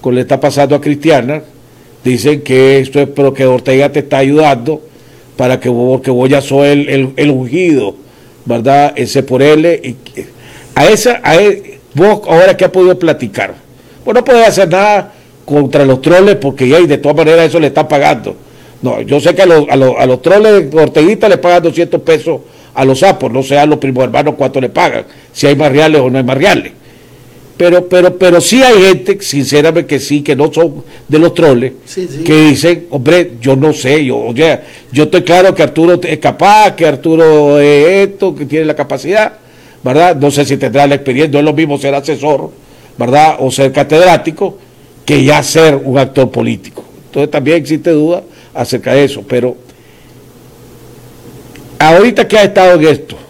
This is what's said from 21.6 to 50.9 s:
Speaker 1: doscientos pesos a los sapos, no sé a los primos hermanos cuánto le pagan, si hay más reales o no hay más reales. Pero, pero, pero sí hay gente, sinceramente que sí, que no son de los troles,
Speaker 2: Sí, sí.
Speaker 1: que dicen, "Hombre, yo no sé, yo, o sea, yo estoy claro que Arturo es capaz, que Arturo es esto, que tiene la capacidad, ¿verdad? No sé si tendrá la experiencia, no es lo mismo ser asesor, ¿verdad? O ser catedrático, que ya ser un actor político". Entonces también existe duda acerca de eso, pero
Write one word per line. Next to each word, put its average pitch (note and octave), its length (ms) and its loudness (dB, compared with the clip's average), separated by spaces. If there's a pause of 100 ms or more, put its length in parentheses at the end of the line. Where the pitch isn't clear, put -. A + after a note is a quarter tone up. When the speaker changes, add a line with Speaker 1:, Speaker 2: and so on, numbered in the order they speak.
Speaker 1:
doscientos E3 400 -2
pesos D#3 380 -2 (340)
a C3 100 -2
los C3+ 140 2
sapos, E3+ 340 0
no C3 100 -2
sé C#3+ 160 -2
a D3 80 2
los D3+ 120 0
primos C3 260 -2
hermanos C#3 320 -2
cuánto C3+ 240 -4
le B2+ 80 -4
pagan, C3 360 -4 (280)
si - 140 -4
hay C#3+ 100 2
más C#3+ 160 0
reales D#3 280 2
o B2+ 100 0
no C3 80 -2
hay B2+ 60 -2
más C3 120 -4
reales. E3 360 -2 (840)
Pero, F3 320 2
pero, F3+ 280 2
pero F3 240 4
sí B3+ 220 2
hay A#3 200 4
gente, F#3+ 380 0
sinceramente D3 640 -2
que C#3+ 140 -4
sí, C#3+ 240 -4
que C#3+ 140 -2
no D#3 160 -2
son D3+ 320 -2 (240)
de D3 100 0
los E3+ 160 2
troles, C3 380 0 (140)
Speaker 2:
Sí, F#3 220 -10
sí. D3 140 -12
Speaker 1:
que D#3 280 2
dicen, D#3+ 400 -2
"Hombre, D#3 500 0
yo C3+ 160 0
no C#3+ 160 0
sé, D3 320 -2
yo, A#2+ 120 -4
o A#2 200 -6
sea, D#3 280 0 (280)
yo D3 120 2
estoy F#3 180 0
claro F#3 300 4
que E3 120 0
Arturo E3+ 360 0
es D#3 180 -6
capaz, G3 580 2
que E3 100 0
Arturo D3+ 720 2
es D#3 520 2
esto, F#3+ 220 -4
que C#3+ 140 -10
tiene D#3 180 -4
la D3+ 120 -4
capacidad, C#3+ 600 -4 (440)
¿verdad? D#3 320 2
No D3 160 0
sé C#3+ 140 -2
si C3+ 120 -2
tendrá C3+ 300 0
la C#3+ 80 0
experiencia, C#3 380 -2
no C#3+ 80 0
es D3 40 0
lo D3+ 80 0
mismo C#3+ 260 -2
ser C#3 180 -4
asesor, C#3+ 560 -4 (440)
¿verdad? D3 440 2
O C3 100 -2
ser C3+ 220 -2
catedrático, D#3+ 840 0 (480)
que C#3 200 0
ya D3 180 0
ser D#3 420 2
un C3+ 140 -2
actor C3 320 -2
político". A#2 540 -8 (220)
Entonces D3 220 -4
también D3 280 -2
existe D3+ 340 -4
duda D#3+ 320 0 (320)
acerca A#2+ 380 -6
de C#3 100 2
eso, G#2+ 240 -4
pero B2 300 -4 (2250)